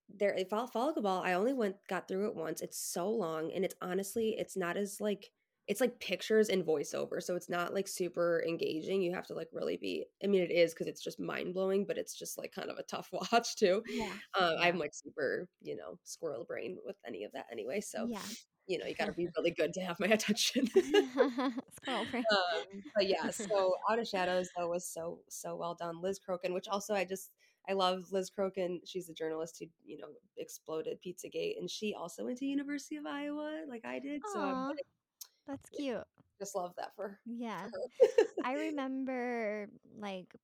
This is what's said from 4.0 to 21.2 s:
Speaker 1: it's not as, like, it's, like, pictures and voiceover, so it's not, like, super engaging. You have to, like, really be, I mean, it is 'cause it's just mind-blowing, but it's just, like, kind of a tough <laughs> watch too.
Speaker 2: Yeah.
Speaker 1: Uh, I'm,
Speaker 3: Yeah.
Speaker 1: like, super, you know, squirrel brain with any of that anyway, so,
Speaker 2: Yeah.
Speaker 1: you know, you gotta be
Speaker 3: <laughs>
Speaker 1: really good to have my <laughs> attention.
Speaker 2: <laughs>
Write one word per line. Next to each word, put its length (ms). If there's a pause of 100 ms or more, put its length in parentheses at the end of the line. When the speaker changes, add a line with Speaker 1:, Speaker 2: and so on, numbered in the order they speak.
Speaker 1:
it's 180
not 200
as, 240
like, 320 (340)
it's, 140
like, 200
pictures 500
and 140
voiceover, 580
so 140
it's 120
not, 260
like, 140
super 580
engaging. 560
You 120
have 140
to, 60
like, 180
really 260
be, 280 (160)
I 40
mean, 160
it 80
is 240
'cause 140
it's 140
just 180
mind-blowing, 640
but 120
it's 160
just, 240
like, 140
kind 180
of 80
a 40
tough 300
<laughs> 300
watch 140
too. 280
Speaker 2:
Yeah. 340 (160)
Speaker 1:
Uh, 260
I'm, 160
Speaker 3:
Yeah. 20
Speaker 1:
like, 160
super, 540 (140)
you 140
know, 280
squirrel 400
brain 400
with 120 (100)
any 180
of 80
that 180
anyway, 300
so, 280
Speaker 2:
Yeah. 260 (320)
Speaker 1:
you 120
know, 80
you 100
gotta 180
be 140
Speaker 3:
<laughs> 100
Speaker 1:
really 140
good 220
to 80
have 180
my 80
<laughs> 20
attention. 640
Speaker 2:
<laughs> 960